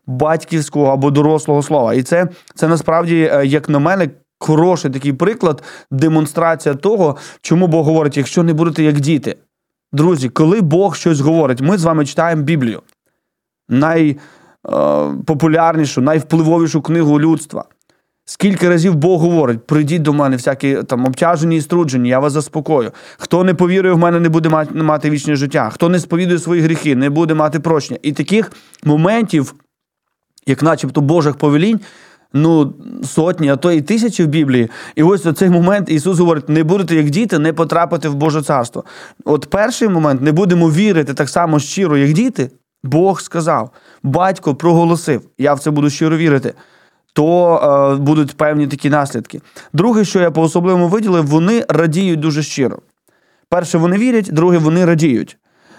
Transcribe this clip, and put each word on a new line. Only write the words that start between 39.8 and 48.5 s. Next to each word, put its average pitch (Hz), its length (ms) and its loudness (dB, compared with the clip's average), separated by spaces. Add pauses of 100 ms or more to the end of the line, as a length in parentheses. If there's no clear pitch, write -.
момент, 151 340 0
«Не 151 100 2
будемо 175 380 2
вірити 160 440 0
так 139 140 -2
само 160 300 0
щиро, 151 380 -2
як 139 160 2
діти», 170 380 -2 (340)
Бог 165 360 0
сказав. 151 500 -4 (320)
«Батько 165 520 -2
проголосив, 165 680 0 (160)
я 143 160 2
в 135 60 -4
це 156 100 -2
буду 147 200 0
щиро 160 260 0
вірити». 147 380 0 (580)
то, 170 440 2
е, 139 460 2
будуть 147 340 0
певні 151 300 0